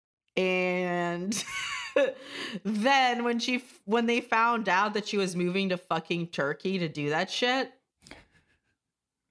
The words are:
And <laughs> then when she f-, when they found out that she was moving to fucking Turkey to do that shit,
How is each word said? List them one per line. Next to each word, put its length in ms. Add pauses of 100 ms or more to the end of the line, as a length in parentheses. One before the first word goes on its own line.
(360)
And 1080 (520)
<laughs> 680
then 600
when 160
she 160
f-, 300
when 200
they 160
found 480
out 240
that 140
she 100
was 180
moving 340
to 80
fucking 500
Turkey 520
to 80
do 220
that 220
shit, 400 (1600)